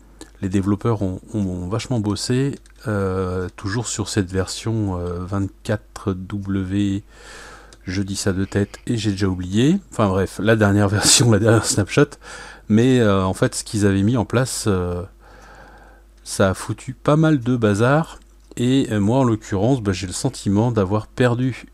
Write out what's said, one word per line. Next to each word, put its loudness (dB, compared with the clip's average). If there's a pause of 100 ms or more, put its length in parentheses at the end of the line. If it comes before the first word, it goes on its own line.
(400)
Les -4
développeurs 0
ont, -4 (120)
ont, -4
ont -4
vachement -4
bossé, -2 (300)
euh, -2
toujours -6
sur -4
cette 0
version, -2
euh, -6
vingt-quatre -6
W, -4 (800)
je -4
dis -6
ça 0
de -2
tête -2
et -2
j'ai -2
déjà -2
oublié. 2 (120)
Enfin 0
bref, -2
la 4
dernière 4
<laughs> -
version, 4
la 6
dernière 4
snapshot. 0 (580)
Mais, 4
euh, 4
en -2
fait, 0
ce -8
qu'ils 0
avaient 4
mis 2
en 0
place, -2
euh, -2 (1200)
ça 2
a 0
foutu -8
pas 2
mal 4
de 0
bazar. 2 (380)
Et, 2
euh, 0
moi, 4
en 4
l'occurrence, 0
bah, 0
j'ai -6
le -8
sentiment 0
d'avoir 0
perdu 0